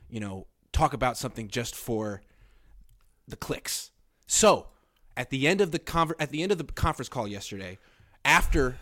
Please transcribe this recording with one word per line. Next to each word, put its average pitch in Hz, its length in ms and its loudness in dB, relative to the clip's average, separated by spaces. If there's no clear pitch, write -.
you 117 120 -10
know, 95 260 -8
talk 147 220 2
about 123 240 -2
something 113 300 -8
just 117 260 -6
for 107 480 -4
the - 80 -12
clicks. - 540 -8
So 185 400 6
at 123 140 -6
the 135 160 2
end 190 140 4
of 175 100 2
the 160 80 -2
conver-, 165 400 0
at 151 100 -2
the 156 140 -4
end 190 80 0
of 180 80 2
the 156 40 -8
conference - 460 -2
call 117 180 -4
yesterday, 98 520 -10
after 143 580 4